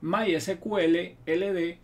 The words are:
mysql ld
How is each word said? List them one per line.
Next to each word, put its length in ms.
mysql 1120
ld 580